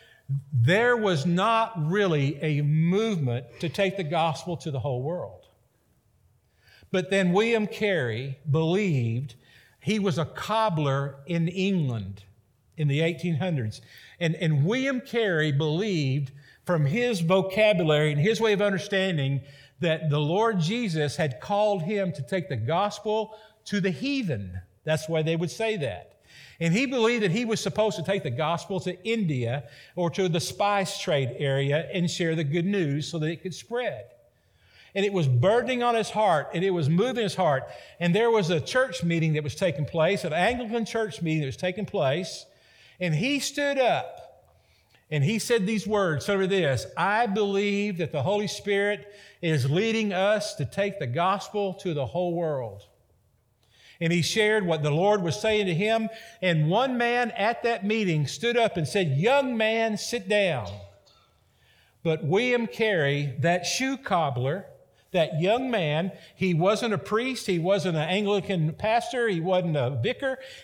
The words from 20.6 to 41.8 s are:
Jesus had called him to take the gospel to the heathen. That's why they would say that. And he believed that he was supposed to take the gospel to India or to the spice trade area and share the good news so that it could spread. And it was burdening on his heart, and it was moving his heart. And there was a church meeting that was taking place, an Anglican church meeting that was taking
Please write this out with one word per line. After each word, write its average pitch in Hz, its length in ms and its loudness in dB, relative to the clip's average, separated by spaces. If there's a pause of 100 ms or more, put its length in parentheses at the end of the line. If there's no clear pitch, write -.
Jesus 160 560 0
had 151 240 -2
called 202 420 0
him 196 300 -2
to 139 100 -10
take - 280 -4
the 131 60 -4
gospel 202 800 -2 (300)
to 208 140 -2
the 190 100 0
heathen. 139 720 -4 (240)
That's 156 240 -2
why 160 140 0
they 165 140 0
would 165 140 -2
say 220 280 -4
that. 101 420 -8 (400)
And 165 120 2
he 247 140 2
believed 240 380 2
that 175 80 2
he 240 120 0
was 220 160 0
supposed 208 360 0
to 165 80 -6
take 190 180 -2
the 139 80 -4
gospel 165 500 -2
to - 240 -8
India 147 600 -2 (320)
or 175 140 0
to 190 180 0
the 160 120 0
spice 202 600 -2
trade 135 380 0
area 139 540 0
and 180 180 0
share 165 240 -2
the 160 100 -2
good 165 200 -2
news 156 440 -2
so 165 100 -6
that 156 100 -2
it 170 140 -6
could 185 120 -10
spread. 226 520 -8 (880)
And 196 100 0
it 202 80 0
was 165 160 2
burdening 226 540 4
on 240 120 2
his 220 160 0
heart, 180 440 2
and 170 100 0
it 196 60 2
was 165 180 2
moving 220 360 2
his 175 100 -2
heart. 147 300 2 (360)
And 175 140 2
there 233 160 4
was 202 200 2
a 160 100 2
church - 420 0
meeting 165 320 2
that 151 100 -2
was - 120 -6
taking 165 280 0
place, 170 400 2
an 151 80 -4
Anglican 226 520 0
church 220 360 -4
meeting 160 220 0
that 139 40 -4
was 131 100 -8
taking 185 280 -4